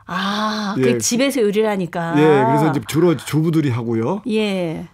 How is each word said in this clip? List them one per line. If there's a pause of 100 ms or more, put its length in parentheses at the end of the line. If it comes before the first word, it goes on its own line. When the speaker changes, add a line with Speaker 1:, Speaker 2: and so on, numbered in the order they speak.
Speaker 1:
아,
Speaker 2:
예.
Speaker 1:
그
집에서
요리를
하니까.
Speaker 2:
예,
그래서
이제
주로
주부들이
하고요.
Speaker 1:
예.